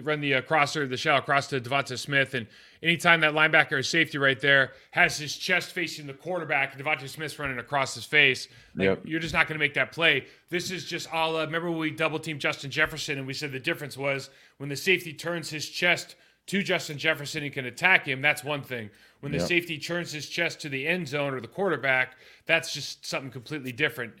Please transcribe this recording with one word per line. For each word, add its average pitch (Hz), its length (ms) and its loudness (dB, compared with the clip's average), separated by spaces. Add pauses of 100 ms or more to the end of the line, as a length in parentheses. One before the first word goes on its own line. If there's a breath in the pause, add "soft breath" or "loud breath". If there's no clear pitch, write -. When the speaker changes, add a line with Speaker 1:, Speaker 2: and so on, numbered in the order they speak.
Speaker 1:
run 151 180 0
the, 139 140 2
uh, 127 60 2
crosser, 147 460 2
the 127 100 -4
shell 147 200 4
across 139 300 2
to 139 140 -2
Devonta 131 360 -2
Smith, 135 380 0
and 117 120 -4 (360 loud breath)
anytime 170 380 6
that 151 120 4
linebacker 156 400 6
or 131 100 0
safety 160 340 2
right 135 220 4
there 139 340 4 (180 loud breath)
has 165 260 4
his 147 180 -8
chest 175 380 -2
facing 160 340 -6
the 135 60 -10
quarterback, 147 640 -2
Devonta 139 320 -4
Smith's 151 300 -8
running 131 200 -4
across 135 360 0
his 113 100 -10
face, 139 420 4 (280 soft breath)
like, 95 100 2
Speaker 2:
Yep. 95 200 4
Speaker 1:
you're 160 140 -4
just 165 140 -6
not 160 140 4
gonna 156 120 -6
make 143 160 0
that 131 160 0
play. 151 340 4 (240 loud breath)
This 170 220 -4
is 160 140 -6
just 165 260 -8
a 160 180 0
la, 160 120 0
remember 165 280 -2
when 165 100 -2
we 156 120 0
double 160 280 -2
teamed 156 220 -8
Justin 147 300 -2
Jefferson 156 480 -2
and 131 80 -8
we 135 60 -6
said 143 180 -6
the - 80 -6
difference 151 380 -4
was 139 320 -2 (280 soft breath)
when 143 120 -8
the 139 60 -4
safety 180 380 2
turns 165 380 -6
his 151 180 -6
chest - 460 0 (320 soft breath)
to 196 160 0
Justin 156 340 -2
Jefferson 147 460 -2
and 143 100 -6
can 135 120 -6
attack 170 420 0
him, 131 140 -2
that's 147 220 2
one 143 200 -4
thing. 117 260 -8 (320 soft breath)
When 143 100 -8
the 160 80 -2
Speaker 2:
Yep. 175 80 0
Speaker 1:
safety 170 320 0
turns 165 320 -6
his 151 180 -10
chest - 320 -4
to 151 80 -8
the 135 180 -4
end 175 200 0
zone 143 260 -2
or 127 80 -4
the 117 60 -12
quarterback, 135 720 0 (280 loud breath)
that's 160 280 2
just - 320 -10
something 139 260 -6
completely 127 400 -10
different. 120 480 -2